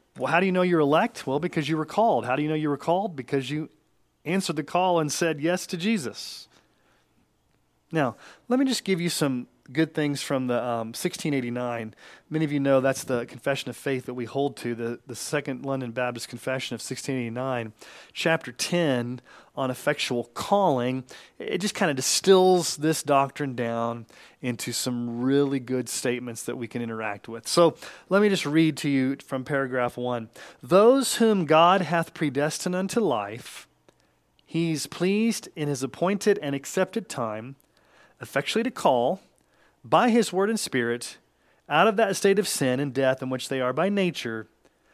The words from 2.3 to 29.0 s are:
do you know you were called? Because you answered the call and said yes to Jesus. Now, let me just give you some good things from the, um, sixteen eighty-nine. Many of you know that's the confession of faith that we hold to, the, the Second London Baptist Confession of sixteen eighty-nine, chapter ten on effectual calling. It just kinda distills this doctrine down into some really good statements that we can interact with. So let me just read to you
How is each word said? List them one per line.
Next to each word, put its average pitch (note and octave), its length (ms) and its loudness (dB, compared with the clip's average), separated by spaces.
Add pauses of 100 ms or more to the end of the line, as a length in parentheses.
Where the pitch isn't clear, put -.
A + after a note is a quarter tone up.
do D3 60 0
you D3+ 60 -2
know D#3 60 -2
you D3+ 160 -2
were C#3 80 -2
called? F3+ 360 0
Because C3+ 360 -4
you D3+ 180 -6 (560)
answered F3 320 -2
the D3+ 80 -4
call F3 340 2
and D3+ 120 2
said D#3+ 300 -2
yes F3 260 0
to F#3+ 100 -8
Jesus. E3+ 720 -6 (1400)
Now, C#3+ 260 0 (320)
let B3+ 100 2
me C#4 80 2
just B3+ 180 -2
give F#3 160 0
you F3 80 -2
some C3+ 380 -2 (260)
good D#3 220 0
things D3 280 -2
from C3 240 -2
the, A#2+ 160 0
um, A#2 300 -4
sixteen - 400 -4
eighty-nine. A#2+ 640 -4 (340)
Many D#3+ 160 -2
of C#3+ 80 -2
you C#3+ 80 0
know C#3 200 4
that's C3+ 240 0
the A#2+ 220 -2
confession C3+ 440 -4
of A2+ 60 -10
faith C3+ 300 -4
that B2+ 80 -8
we B2 100 -6
hold C3+ 340 -4
to, A#2+ 160 -6
the, A#2 320 -6
the B2 80 -12
Second C3+ 500 -6
London C3+ 280 -4
Baptist A#2+ 360 -4
Confession C3 460 -6
of A2+ 80 -8
sixteen C3 340 -6
eighty-nine, A#2+ 560 -4 (400)
chapter D#3+ 400 0
ten B2+ 680 0 (360)
on C3 140 -2
effectual B2 540 -2 (100)
calling. C3 720 2 (340)
It - 200 -4
just G3 160 -4
kinda D#3+ 200 2
distills F#3 800 4
this D#3 260 0
doctrine C#3 520 0
down A#2 520 -4 (360)
into B2 300 -4
some A#2+ 500 -4
really C#3 380 2
good B2 280 -4
statements B2 540 -4
that A#2+ 140 -6
we A#2+ 100 -6
can A#2+ 160 -6
interact A2 460 -8
with. A2+ 200 -12
So E3 260 6 (340)
let F#3+ 120 4
me G#3 80 6
just F#3+ 180 0
read D#3 320 4
to D3 120 -2
you C3+ 260 2